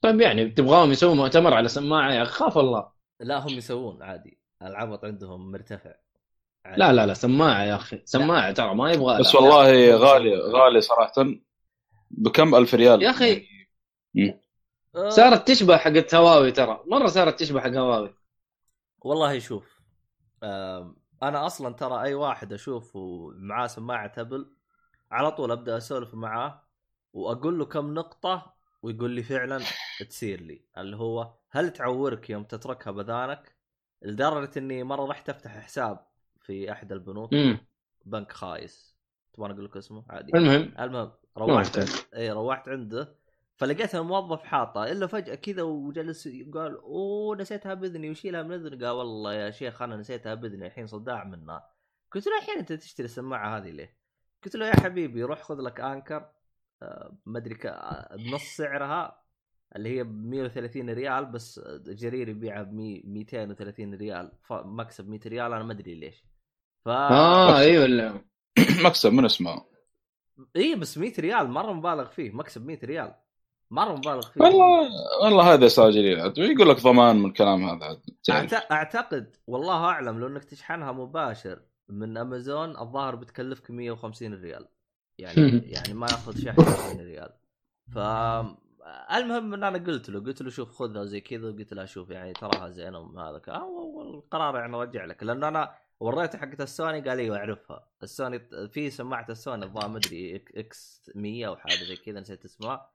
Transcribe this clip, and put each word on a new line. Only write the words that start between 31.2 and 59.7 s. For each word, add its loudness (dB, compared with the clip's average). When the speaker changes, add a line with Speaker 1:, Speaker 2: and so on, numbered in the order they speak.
Speaker 2:
هل -6
تعورك -6
يوم -10
تتركها -14
بذانك؟ -10
لدرجة -4
إني -10
مرة -8
رحت -12
أفتح -16
حساب -10
في -12
أحد -16
البنوك. -12
Speaker 1:
مم. 0
Speaker 2:
بنك -12
خايس. -18
تبغى -14
أقول -18
لك -20
اسمه؟ -20
عادي. -16
Speaker 1:
المهم. 4
Speaker 2:
المهم، -10
Speaker 1:
ما -
Speaker 2:
روحت 2
Speaker 1:
أحتاج. -4
Speaker 2:
عند-، -12
إيه، -8
روحت -8
عنده. -12
فلقيت -4
الموظف -6
حاطه -6
إلا -6
فجأة -10
كذا -10
وجلس -10
يقال: -14
"أوه، -8
نسيتها -12
بإذني"، -12
ويشيلها -12
من -12
إذني. -12
قال: -4
"والله -10
يا -8
شيخ -14
أنا -12
نسيتها -12
بإذني، -14
الحين -18
صداع -12
منها". -18
قلت -8
له: -4
"الحين -10
أنت -12
تشتري -14
السماعة -10
هذه -14
ليه؟" -20
قلت -16
له: -8
"يا 4
حبيبي، -8
روح -10
خذ -14
لك -14
أنكر، -14
آه، -20
ما -12
أدري -14
ك-، -18
آه، -16
بنص -12
سعرها، -10